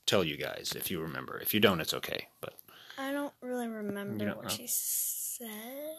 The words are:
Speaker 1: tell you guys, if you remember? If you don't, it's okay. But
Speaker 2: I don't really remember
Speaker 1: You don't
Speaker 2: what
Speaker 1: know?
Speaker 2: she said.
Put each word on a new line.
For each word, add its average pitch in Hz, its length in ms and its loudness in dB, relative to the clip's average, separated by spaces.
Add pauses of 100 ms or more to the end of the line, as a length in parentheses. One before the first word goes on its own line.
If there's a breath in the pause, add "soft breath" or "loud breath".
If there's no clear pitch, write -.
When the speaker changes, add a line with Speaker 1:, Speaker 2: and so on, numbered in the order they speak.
Speaker 1:
tell 101 180 6
you 73 140 0
guys, 53 380 -4
if - 160 -4
you 82 100 -2
remember? 67 380 -6
If - 160 -2
you 104 40 8
don't, 98 220 10
it's - 140 0
okay. - 320 -4 (140)
But - 120 -8 (420 loud breath)
Speaker 2:
I 269 160 -4
don't 285 300 -2
really 247 260 -2
remember 202 560 -4
Speaker 1:
You 104 60 2
don't - 80 -2
Speaker 2:
what - 120 -6
Speaker 1:
know? 101 60 0
Speaker 2:
she 120 120 -8
said. 240 1300 -2